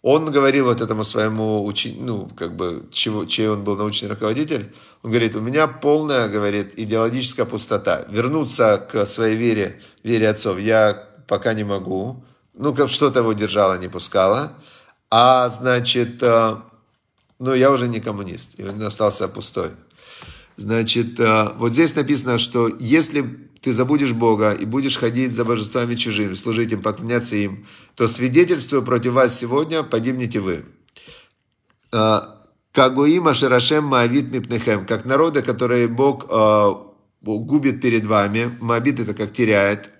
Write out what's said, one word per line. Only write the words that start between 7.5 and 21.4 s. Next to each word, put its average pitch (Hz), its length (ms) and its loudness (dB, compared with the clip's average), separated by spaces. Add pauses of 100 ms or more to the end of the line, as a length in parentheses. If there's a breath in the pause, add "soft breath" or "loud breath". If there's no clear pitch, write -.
Вернуться 117 800 0
к 104 140 0
своей 110 300 0
вере, 110 440 -2 (220 loud breath)
вере 110 260 2
отцов 104 300 -2
я 107 500 2 (180)
пока 110 280 -2
не 107 100 -4
могу». 98 580 -6 (300 soft breath)
Ну, 139 220 -4
как 135 160 2
что-то 127 300 2
его 113 120 2
держало, 101 460 0
не 90 100 -10
пускало. 98 640 0 (560 loud breath)
А, 123 400 4
значит, 120 760 0
э, 113 340 4 (840)
ну, 131 160 -2
я 131 160 6
уже 123 180 2
не 113 120 -4
коммунист, 101 580 -10
и 98 60 -14
он 101 180 -8
остался 101 460 -2
пустой. 98 420 -4 (840 loud breath)
Значит, 113 640 -2
э, 110 380 2